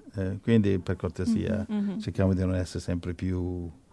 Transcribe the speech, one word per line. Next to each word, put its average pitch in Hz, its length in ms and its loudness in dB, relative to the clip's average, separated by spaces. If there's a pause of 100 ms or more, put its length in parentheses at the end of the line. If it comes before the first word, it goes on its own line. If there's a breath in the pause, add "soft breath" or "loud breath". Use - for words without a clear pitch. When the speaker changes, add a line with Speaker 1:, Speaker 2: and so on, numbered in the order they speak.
(140)
Speaker 1:
eh, 95 280 -2
quindi 101 380 6
per 90 160 -2
cortesia - 720 -2
Speaker 2:
Mhm, 214 80 -2
mhm. 202 240 -2
Speaker 1:
cerchiamo 95 340 2
di 92 60 0
non 92 140 2
essere 90 260 -2
sempre 90 340 -4
più 90 560 -4 (220)